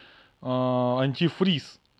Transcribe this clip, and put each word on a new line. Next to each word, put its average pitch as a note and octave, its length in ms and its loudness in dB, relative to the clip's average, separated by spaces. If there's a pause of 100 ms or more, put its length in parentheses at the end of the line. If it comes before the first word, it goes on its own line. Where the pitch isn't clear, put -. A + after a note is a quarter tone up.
(420)
э, - 40 -10
антифриз. B2+ 1300 0 (220)